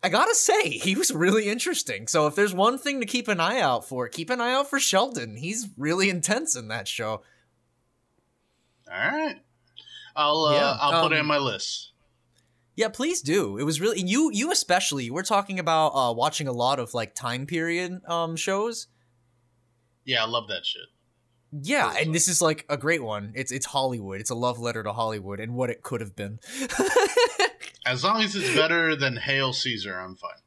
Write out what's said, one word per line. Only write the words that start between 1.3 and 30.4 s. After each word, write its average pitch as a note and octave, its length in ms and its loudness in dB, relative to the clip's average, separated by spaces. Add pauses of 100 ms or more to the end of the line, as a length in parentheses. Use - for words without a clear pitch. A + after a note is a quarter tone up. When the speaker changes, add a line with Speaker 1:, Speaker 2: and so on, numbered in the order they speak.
Speaker 1:
interesting. G3+ 580 -2
So D3+ 220 4
if - 80 -2
there's G3 180 2
one A3+ 240 4
thing C#4 220 -2
to A3+ 60 -4
keep A#3+ 200 -2
an G3 140 0
eye G3+ 180 2
out C3+ 280 2
for, B2 200 -4
keep D#3+ 240 -8
an B3 100 -2
eye B3+ 120 0
out C#4 180 0
for C#4 80 0
Sheldon. F#3+ 580 0
He's G3 400 -8
really E3+ 320 2
intense G3+ 460 0
in A2+ 140 -10
that A2 180 -6
show. A2 360 -4 (1700)
Speaker 2:
All F2+ 80 -10
right. C#4+ 440 -2 (760)
I'll, D3+ 300 2
uh, D3 100 6
Speaker 1:
Yeah, C#3+ 260 4
Speaker 2:
I'll D#3 220 4
put D#3 80 4
it D#3 60 4
Speaker 1:
um, D3+ 60 2
Speaker 2:
in D3 40 -2
my D3 120 4
list. A#2 520 -4 (840)
Speaker 1:
Yeah, A3 140 0
please D#4+ 320 -2
do. C3 360 0
It C3+ 60 -4
was D3+ 160 0
really, G#3 200 0
you, A#3+ 320 2
you A#3+ 200 -2
especially, D3 580 0
we're E3+ 140 -6
talking G3 340 0
about, D#3+ 300 4
uh, B2+ 240 2
watching C#3 340 0
a C3 60 -2
lot B2 260 2
of, A#2 160 -6
like, A2+ 220 -4
time B2 280 -4
period, E3+ 600 -2
um, E3 300 -2
shows. G#3 500 -2 (1160)
Speaker 2:
Yeah, B2 180 0
I A2 60 0
love A#2 180 -2
that F#2+ 180 -6
shit. - 180 -6 (680)
Speaker 1:
Yeah, D#3+ 360 0
Speaker 2:
Totally. F#2+ 180 0
Speaker 1:
and D#3 100 -2
this E3+ 140 2
is, F3 120 2
like, D#3 280 2
a D3 80 0
great C#3+ 260 0
one. G#2 320 -6
It's, B2+ 160 -6
it's C3 160 -4
Hollywood. A#2 540 -2
It's G#2+ 100 -4
a A#2+ 60 -2
love A#2+ 240 -2
letter A2+ 240 -4
to G#2 80 -4
Hollywood G#2 480 -4
and A#2 140 -6
what B2 160 0
it A#2 120 -8
could B2 180 -6
have G2+ 140 -10
been. G#2 300 -10
<laughs> G4 1040 2 (400)
Speaker 2:
As C3 180 0
long A3 180 4
as G3+ 140 -2
it's F#3+ 180 0
better D#3+ 420 4
than C3+ 200 0
Hail C3+ 360 0
Caesar, G2+ 460 -4
I'm F#2 180 -10
fine. F2+ 140 -10 (160)